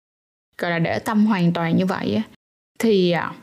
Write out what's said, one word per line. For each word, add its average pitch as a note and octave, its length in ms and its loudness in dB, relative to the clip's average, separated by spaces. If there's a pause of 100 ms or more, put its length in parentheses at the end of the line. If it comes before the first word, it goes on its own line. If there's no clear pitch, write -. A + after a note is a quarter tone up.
(580)
gọi F3 140 -4
là E3+ 80 -2
để A2+ 200 -2
tâm G#3+ 260 2
hoàn F3 280 2
toàn E3+ 240 0
như F#3 80 2
vậy F#3+ 300 -2
á, A3 60 0 (580)
thì, F#3+ 320 2
à, E3+ 320 -2